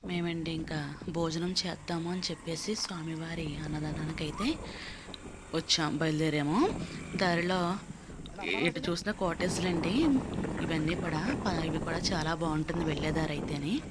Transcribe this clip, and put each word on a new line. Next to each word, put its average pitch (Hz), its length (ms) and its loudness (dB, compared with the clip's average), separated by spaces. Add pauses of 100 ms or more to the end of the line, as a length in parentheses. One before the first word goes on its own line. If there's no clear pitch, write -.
మేమండి 170 460 0
ఇంకా 160 280 -2 (320)
భోజనం 165 400 2
చేద్దాము 170 600 -2
అని 180 140 -2
చెప్పేసి 165 500 -4
స్వామివారి 165 720 -4 (120)
అన్నదానానికైతే 151 880 -2 (1040)
వచ్చాం, 160 460 2
బయలుదేరాము. 156 600 4 (560)
దారిలో 175 440 4 (1000)
ఎటు 170 200 2
చూసినా 175 340 0
కాటేజ్‌లండి. 175 800 2 (680)
ఇవన్నీ 160 340 2
కూడా 165 260 0 (140)
ప-, 190 200 0 (100)
ఇవి 160 140 0
కూడా 165 240 -2
చాలా 165 320 2
బాగుంటుంది 160 500 0
వెళ్ళే 156 260 2
దారి 151 220 2
అయితేని. 143 400 -2 (180)